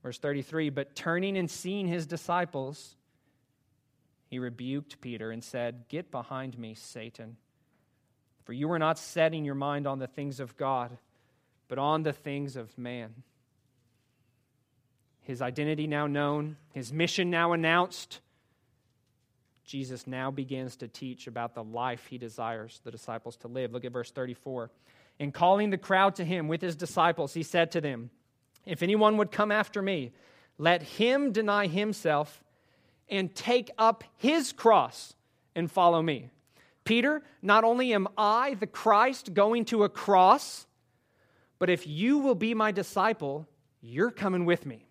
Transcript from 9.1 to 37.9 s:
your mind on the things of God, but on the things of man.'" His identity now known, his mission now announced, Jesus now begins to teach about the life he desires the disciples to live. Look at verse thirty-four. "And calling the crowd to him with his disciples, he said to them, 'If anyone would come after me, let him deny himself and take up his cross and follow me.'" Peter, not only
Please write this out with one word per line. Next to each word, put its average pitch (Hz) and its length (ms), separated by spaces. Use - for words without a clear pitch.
your 139 120
mind 143 320
on 135 120
the 127 80
things 143 320
of 127 160
God, 123 420
but 127 100
on 151 260
the 151 100
things 139 420
of 113 220
man.'" 120 460
His 127 200
identity 151 460
now 147 180
known, 147 520
his 127 240
mission 180 380
now 170 220
announced, 170 680
Jesus 131 420
now 131 240
begins 131 480
to 120 100
teach 127 380
about 117 300
the 117 80
life 120 420
he 127 140
desires 113 640
the 131 80
disciples 113 460
to - 100
live. 120 240
Look 123 140
at 123 60
verse 120 200
thirty-four. 127 580
"And 143 140
calling 196 380
the 190 80
crowd 196 380
to 180 80
him 165 220
with 160 140
his 175 140
disciples, 160 580
he 170 80
said 165 300
to 170 100
them, 120 300
'If 175 180
anyone 214 340
would 208 140
come 208 200
after 208 300
me, 175 320
let 165 240
him 254 480
deny 208 340
himself 165 760
and 190 260
take 247 440
up 220 240
his 294 360
cross - 600
and 170 160
follow 170 320
me.'" 135 260
Peter, 269 420
not 208 220
only 240 300